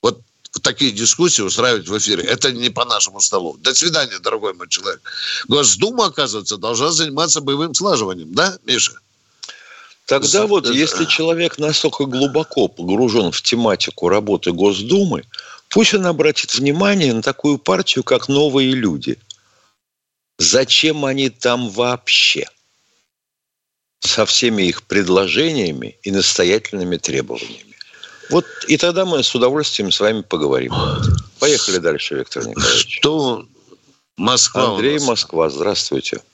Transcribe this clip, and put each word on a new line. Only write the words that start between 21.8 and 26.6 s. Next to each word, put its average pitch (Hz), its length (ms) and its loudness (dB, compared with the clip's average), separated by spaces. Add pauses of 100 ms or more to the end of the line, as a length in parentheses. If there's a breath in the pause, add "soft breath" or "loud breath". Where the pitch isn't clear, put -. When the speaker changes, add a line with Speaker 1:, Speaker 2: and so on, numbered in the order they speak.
Speaker 2:
Со - 280 0
всеми 110 340 2
их 87 220 -2
предложениями 95 1200 0
и 101 80 -6
настоятельными 95 840 0